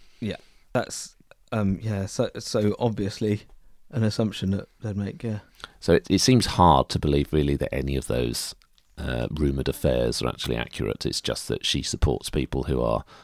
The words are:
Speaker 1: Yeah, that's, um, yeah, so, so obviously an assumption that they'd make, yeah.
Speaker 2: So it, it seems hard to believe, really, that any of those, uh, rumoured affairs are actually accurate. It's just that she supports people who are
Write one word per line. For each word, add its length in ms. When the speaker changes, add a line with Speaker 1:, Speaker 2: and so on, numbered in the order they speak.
Speaker 1:
Yeah, 160
that's, 440
um, 300
yeah, 240
so, 320
so 400
obviously 640
an 120
assumption 500
that 160
they'd 140
make, 260
yeah. 180
Speaker 2:
So 140
it, 180
it 80
seems 280
hard 420
to 100
believe, 340
really, 240
that 160
any 240
of 120
those, 440
uh, 320
rumoured 380
affairs 520
are 80
actually 280
accurate. 500
It's 140
just 260
that 180
she 180
supports 460
people 360
who 180
are 220